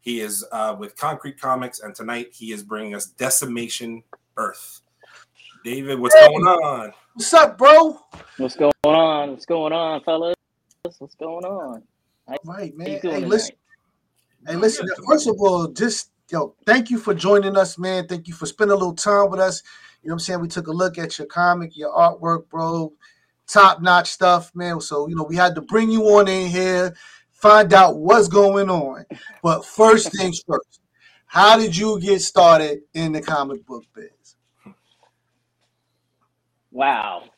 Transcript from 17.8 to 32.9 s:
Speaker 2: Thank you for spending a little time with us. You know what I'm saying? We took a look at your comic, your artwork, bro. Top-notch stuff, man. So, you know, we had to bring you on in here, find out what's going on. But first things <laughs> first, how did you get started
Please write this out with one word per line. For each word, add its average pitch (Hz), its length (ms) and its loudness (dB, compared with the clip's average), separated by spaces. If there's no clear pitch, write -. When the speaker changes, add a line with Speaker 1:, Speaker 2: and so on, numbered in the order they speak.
Speaker 2:
Thank 175 220 -12
you 170 60 -14
for 156 120 -12
spending 202 280 0
a 196 40 0
little 180 160 -4
time 202 340 0
with 185 120 -4
us. 185 200 -2
You 156 60 -10
know - 20 -4
what - 20 -4
I'm 170 60 -8
saying? 180 200 -8
We 170 60 -8
took 165 220 -10
a 156 40 -8
look 175 260 -4
at 160 200 -10
your 147 80 -12
comic, 175 500 -2
your 151 160 -8
artwork, 170 560 0
bro. 165 440 -6
Top-notch 180 600 4
stuff, 180 460 0
man. 175 260 -8
So, 147 280 -8
you 170 80 -8
know, 160 80 -6
we 160 100 -10
had 175 220 2
to 156 60 -10
bring 220 280 0
you 220 140 0
on 202 120 6
in 190 200 -4
here, 180 460 -2
find 208 420 6
out 185 240 6
what's 196 300 4
going 196 420 2
on. 143 340 -6
But 165 220 -2
first 220 520 4
things 180 280 -4
<laughs> - 20 -20
first, - 340 -8
how 208 320 6
did 214 180 -4
you 214 240 -4
get 190 200 0
started 156 600 4